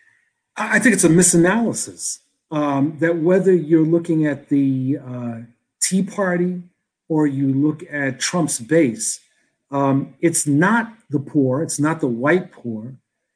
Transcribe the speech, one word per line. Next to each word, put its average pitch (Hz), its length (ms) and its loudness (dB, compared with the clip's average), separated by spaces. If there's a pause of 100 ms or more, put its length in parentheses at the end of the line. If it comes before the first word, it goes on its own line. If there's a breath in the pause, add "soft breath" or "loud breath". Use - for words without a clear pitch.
(580)
I, 220 200 -2
I - 20 4
think 220 160 4
it's 185 100 0
a 160 40 8
misanalysis, 175 1120 2 (300)
um, 147 500 -2
that 170 180 0
whether 185 360 4
you're 160 320 4
looking 165 400 0
at 139 240 -4
the, 135 560 0
uh, 123 320 -10 (420)
Tea 190 240 0
Party 180 580 -4 (460)
or 156 180 0
you 135 280 0
look 151 360 -2
at 139 300 -6
Trump's - 400 -4
base, 123 600 0 (480)
um, 139 500 -2
it's 165 260 0
not 190 460 2 (180)
the 143 100 -2
poor, 135 420 0
it's 160 180 -6
not 156 220 -2
the 147 60 -2
white 143 440 -2
poor. 117 420 -12 (420)